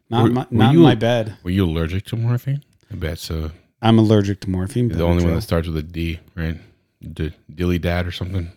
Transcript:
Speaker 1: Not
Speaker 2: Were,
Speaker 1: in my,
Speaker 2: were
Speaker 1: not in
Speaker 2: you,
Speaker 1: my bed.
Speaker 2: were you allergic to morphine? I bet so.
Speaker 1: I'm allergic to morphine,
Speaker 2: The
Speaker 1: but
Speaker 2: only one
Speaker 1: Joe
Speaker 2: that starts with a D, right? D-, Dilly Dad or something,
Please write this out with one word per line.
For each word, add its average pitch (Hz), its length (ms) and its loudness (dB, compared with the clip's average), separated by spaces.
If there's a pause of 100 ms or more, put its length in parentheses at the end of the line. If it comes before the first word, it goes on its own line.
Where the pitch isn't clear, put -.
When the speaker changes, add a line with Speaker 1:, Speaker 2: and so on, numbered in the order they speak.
(100)
Speaker 1:
Not 113 140 2
Speaker 2:
Were, 113 40 6
Speaker 1:
in 120 60 0
my, 127 80 0
Speaker 2:
were - 80 -10
Speaker 1:
not 127 220 4
in 160 80 6
Speaker 2:
you, - 20 10
Speaker 1:
my 131 120 8
bed. 113 480 -2
Speaker 2:
were 90 80 -6
you 95 140 2
allergic 82 420 -2
to - 100 -10
morphine? 123 460 -4 (300)
I 98 40 -12
bet 85 220 -6
so. 80 340 -6 (280)
Speaker 1:
I'm 113 180 6
allergic 104 420 2
to 95 100 -8
morphine, 95 380 -2
Speaker 2:
The 82 80 -6
Speaker 1:
but 82 80 0
Speaker 2:
only 85 180 2
one 85 100 2
Speaker 1:
Joe 82 40 0
Speaker 2:
that - 60 -4
starts 82 260 -2
with 80 80 -6
a 76 80 -6
D, 82 340 -8 (160)
right? 80 220 -6 (560)
D-, 78 200 -6 (220)
Dilly 87 240 0
Dad 87 300 -2
or - 20 -8
something, 90 460 -8